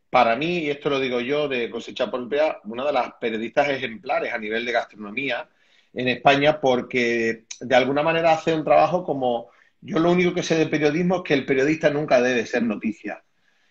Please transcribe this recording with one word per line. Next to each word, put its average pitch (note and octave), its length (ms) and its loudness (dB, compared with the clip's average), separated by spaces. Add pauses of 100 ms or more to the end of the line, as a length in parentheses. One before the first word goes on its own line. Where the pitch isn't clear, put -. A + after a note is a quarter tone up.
para A#2 260 4
mí, E3+ 240 -4
y D3+ 100 -4
esto C#3+ 200 -4
lo C#3 100 0
digo B2+ 200 -2
yo C#3+ 280 -2
de A#2+ 220 -4
cosecha A2+ 400 -6
propia, C3 540 -2
una A#2 220 -8
de D3 80 -2
las A#2+ 200 -2
periodistas A#2 560 -2
ejemplares A2+ 640 -6
a A#2+ 40 -6
nivel A2 280 -4
de A#2+ 60 -4
gastronomía A#2 760 -6 (460)
en B2+ 140 -4
España, C#3+ 520 4
porque A#2+ 840 0 (160)
de B2+ 160 0
alguna C3 260 4
manera E3 300 2
hace D#3+ 220 2
un D#3 100 -2
trabajo D#3 400 4
como, B2+ 460 -2 (300)
yo C#3 200 -4
lo E3+ 120 4
único F3 220 2
que F3 80 -2
sé E3 140 0
de D#3+ 100 2
periodismo D#3+ 520 0
es F3 60 -6
que D3+ 120 2
el B2+ 100 0
periodista D3 460 2
nunca C#3+ 280 2
debe B2 280 0
ser A#2+ 160 -2
noticia, G#2+ 600 -6 (460)